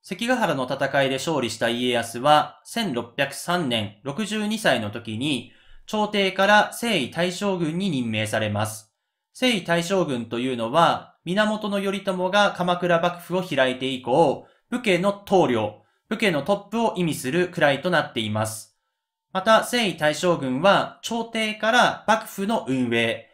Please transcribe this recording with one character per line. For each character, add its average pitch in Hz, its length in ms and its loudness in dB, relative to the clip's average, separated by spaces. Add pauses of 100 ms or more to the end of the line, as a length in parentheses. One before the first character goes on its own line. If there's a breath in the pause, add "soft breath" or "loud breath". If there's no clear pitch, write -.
関 196 240 -8
ヶ 254 100 2
原 196 200 0
の 131 80 -2
戦 139 400 0
い 131 60 0
で 135 60 -2
勝 147 240 -2
利 117 100 -2
し - 80 -10
た 120 100 0
家 123 220 0
康 120 280 -2
は、 147 460 4
千 214 280 -4
六 117 240 -6
百 135 180 -2
三 175 340 -2
年、 110 340 -4
六 139 240 -6
十 214 200 -4
二 214 120 -4
歳 139 220 2
の 104 100 -6
時 110 260 -8
に、 127 360 -4 (340 soft breath)
朝 214 220 -2
廷 196 240 0
か 190 160 2
ら 208 240 6
征 220 300 -2
夷 117 120 -6
大 175 180 0
将 196 240 -2
軍 170 220 -2
に 196 100 0
任 127 220 -2
命 107 160 -2
さ 110 140 0
れ 107 100 0
ま 104 160 0
す。 - 260 -12 (400)
征 247 220 0
夷 190 100 -2
大 170 200 0
将 185 200 0
軍 123 220 -2
と 117 140 -4
い 131 120 -2
う 123 40 -4
の 117 160 -4
は、 151 420 2 (100)
源 214 460 -2
頼 196 300 -2
朝 185 300 -2
が 202 260 2
鎌 180 220 0
倉 175 220 2
幕 175 200 -2
府 170 160 -6
を 185 60 0
開 131 300 2
い 127 60 -6
て 131 140 -4
以 127 80 -6
降、 135 460 2 (240 loud breath)
武 240 100 -4
家 185 180 2
の 202 280 0
統 180 200 4
領、 110 360 -2 (260 soft breath)
武 214 80 -4
家 208 140 2
の 147 120 -2
ト 202 120 0
ッ - 20 0 (120)
プ 226 120 -4
を 226 160 0
意 180 80 0
味 151 100 0
す 127 160 -4
る 175 200 0
位 143 320 2
と 180 80 -2
な 160 100 2
っ - 140 -8
て 120 60 -2
い 107 100 -4
ま 107 160 0
す。 - 320 -12 (520)
ま 190 120 -4
た、 220 220 4
征 233 240 0
夷 170 100 -4
大 151 160 2
将 170 240 2
軍 135 240 -2
は、 180 400 2
朝 226 220 -6
廷 220 300 -4
か 214 160 0
ら 233 380 2
幕 220 180 2
府 196 200 -6
の 226 200 -2
運 123 300 0
営、 117 380 -2